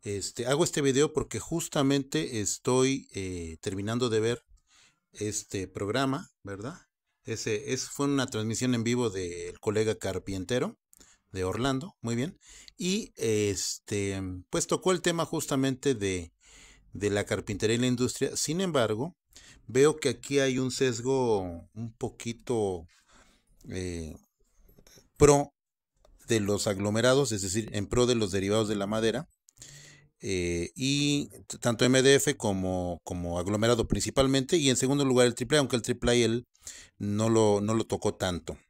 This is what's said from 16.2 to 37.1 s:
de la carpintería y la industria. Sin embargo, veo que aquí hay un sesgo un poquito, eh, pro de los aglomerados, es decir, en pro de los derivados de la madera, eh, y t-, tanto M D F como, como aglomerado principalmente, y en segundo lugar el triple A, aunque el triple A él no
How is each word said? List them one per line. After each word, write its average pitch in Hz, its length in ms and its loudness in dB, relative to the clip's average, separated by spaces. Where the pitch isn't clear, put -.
de 98 180 -2
la 101 160 0
carpintería 107 520 -2
y - 20 0
la 127 80 2
industria. 127 480 -2
Sin 156 240 -4
embargo, 143 560 0
veo 139 300 4
que 143 140 -2
aquí 139 300 -2
hay 135 200 2
un 127 120 -2
sesgo 123 680 0
un 113 240 -10
poquito, 110 880 -4
eh, 87 480 -8
pro 143 380 6
de 113 100 4
los 101 280 0
aglomerados, 113 680 2
es 98 80 -4
decir, 101 320 -4
en 104 120 -2
pro 123 200 2
de 120 100 2
los 104 160 0
derivados 101 380 0
de 107 80 -2
la 98 100 -2
madera, 110 400 -2
eh, 87 520 -4
y 143 540 0
t-, - 100 -12
tanto 120 260 0
M 131 180 6
D 139 140 8
F 139 220 2
como, 92 640 -2
como 87 360 -4
aglomerado 107 500 2
principalmente, 135 680 2
y 143 140 4
en 123 80 4
segundo 139 260 0
lugar 123 240 6
el 120 80 0
triple 131 220 0
A, - 20 6
aunque 131 160 0
el 113 60 0
triple 120 300 0
A 120 40 6
él 117 320 2
no 104 300 0